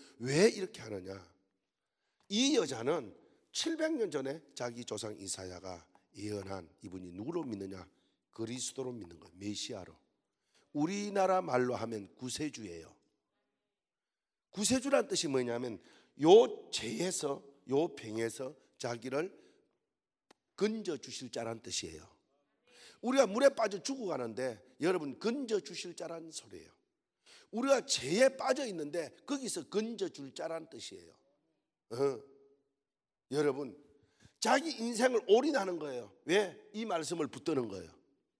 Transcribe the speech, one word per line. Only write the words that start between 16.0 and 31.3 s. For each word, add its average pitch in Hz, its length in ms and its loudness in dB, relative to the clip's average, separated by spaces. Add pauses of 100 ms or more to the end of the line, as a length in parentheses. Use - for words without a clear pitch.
요 208 500 10
죄에서, 139 720 -2 (260)
요 147 200 4
병에서 117 640 -4 (220)
자기를 127 680 -4 (1120)
건져 202 420 -2
주실 123 340 -12
자란 113 300 -6
뜻이에요. 80 460 -8 (920)
우리가 262 260 6
물에 247 220 6
빠져 208 340 2
죽어가는데 131 1000 -4
여러분 156 380 0
건져 226 400 0
주실 175 360 -10
자란 165 360 -10
소리예요. 87 400 -16 (800)
우리가 262 340 2
죄에 196 520 4
빠져 269 300 0
있는데 156 420 -4 (160)
거기서 240 440 -6
건져 208 400 -4
줄 135 240 -14
자란 165 360 -8
뜻이에요. 92 440 -16 (760)